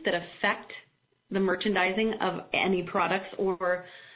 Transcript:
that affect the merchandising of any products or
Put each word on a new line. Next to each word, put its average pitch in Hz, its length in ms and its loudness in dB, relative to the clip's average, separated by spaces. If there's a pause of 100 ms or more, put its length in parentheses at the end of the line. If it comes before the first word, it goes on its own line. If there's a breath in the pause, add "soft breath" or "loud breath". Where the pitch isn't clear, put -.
that 185 80 2
affect - 580 -2 (580)
the 196 100 0
merchandising 190 800 2
of 175 220 0 (100)
any 180 300 2
products 180 420 0 (120)
or 180 460 0 (320 loud breath)